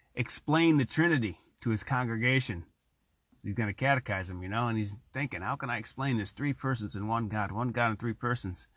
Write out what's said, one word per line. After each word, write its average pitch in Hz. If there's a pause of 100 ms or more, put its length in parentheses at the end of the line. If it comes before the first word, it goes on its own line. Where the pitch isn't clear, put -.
(160)
explain 156
the 135
Trinity 143 (220)
to 120
his 110
congregation. 120 (800)
He's 101
gonna 104
catechize 127
them, 90
you 92
know, 117
and 113
he's 104 (160)
thinking, 131
"How 110
can -
I 120
explain 127
this 101
three 139
persons 117
in 101
one 113
God, 101
one 117
God 117
in 107
three 117
persons?" 117 (100)